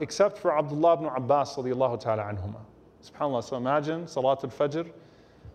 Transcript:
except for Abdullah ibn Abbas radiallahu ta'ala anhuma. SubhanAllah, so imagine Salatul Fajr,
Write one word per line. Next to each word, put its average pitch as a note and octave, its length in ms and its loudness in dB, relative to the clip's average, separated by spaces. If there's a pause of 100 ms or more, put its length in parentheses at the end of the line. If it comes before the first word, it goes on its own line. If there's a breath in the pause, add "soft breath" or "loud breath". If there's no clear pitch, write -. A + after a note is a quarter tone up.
except G3 380 0
for E3+ 180 2
Abdullah D3+ 380 4
ibn D#3+ 120 -2
Abbas C3 500 0
radiallahu B2 440 0
ta'ala A2 220 0
anhuma. G#2 380 -8 (440)
SubhanAllah, C#3 400 -4
so C3+ 140 -6
imagine D3+ 480 0
Salatul C3+ 440 0
Fajr, D3+ 400 -2 (640 loud breath)